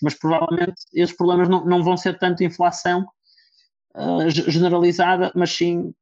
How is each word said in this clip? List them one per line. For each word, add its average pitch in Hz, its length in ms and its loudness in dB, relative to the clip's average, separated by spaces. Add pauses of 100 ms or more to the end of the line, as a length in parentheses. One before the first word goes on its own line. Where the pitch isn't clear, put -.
Mas, 147 100 0
provavelmente, 165 640 -2 (180)
esses 175 220 0
problemas 175 340 2
não, 180 160 0
não 180 180 2
vão 180 140 2
ser 180 220 -4
tanto 180 240 0
inflação, 175 600 -2 (920)
eh, 170 340 -2
ge-, 156 220 0
generalizada, 175 840 2
mas 175 160 0
sim 175 500 -2